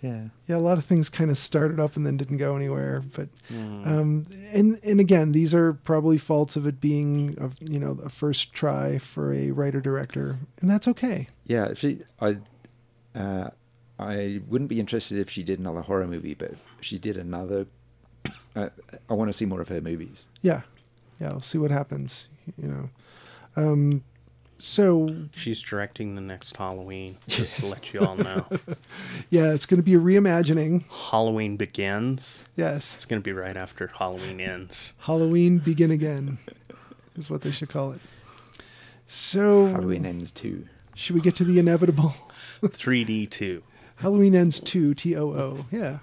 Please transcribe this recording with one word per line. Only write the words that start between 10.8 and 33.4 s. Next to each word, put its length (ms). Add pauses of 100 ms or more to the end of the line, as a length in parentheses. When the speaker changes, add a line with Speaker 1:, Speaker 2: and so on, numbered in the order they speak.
Speaker 2:
okay. 400 (180)
Speaker 1:
Yeah, 280
she, 260 (200)
I, 180 (760)
uh, 360 (500)
I 480
wouldn't 220
be 100
interested 380
if 120
she 140
did 160
another 220
horror 260
movie, 260
but 160
if 80 (220)
she 180
did 180
another, 500 (920)
uh, 140 (380)
I 60
wanna 180
see 140
more 140
of 80
her 120
movies. 460 (140)
Speaker 2:
Yeah. 220 (580)
Yeah, 100
we'll 120
see 160
what 120
happens, 560 (340)
you 60
know. 240 (640)
Um, 480 (560)
so 680 (100)
Speaker 3:
She's 260
directing 540
the 60
next 360
Halloween, 600 (100)
just 300
to 60
Speaker 1:
Yes. 100
Speaker 3:
let 220
you 60
all 160
know. 360
Speaker 2:
<laughs> 40 (720)
Yeah, 260
it's 120
gonna 160
be 120
a 40
reimagining. 840 (260)
Speaker 3:
Halloween 460
Begins. 880 (100)
Speaker 2:
Yes. 400
Speaker 3:
It's 120
gonna 160
be 100
right 240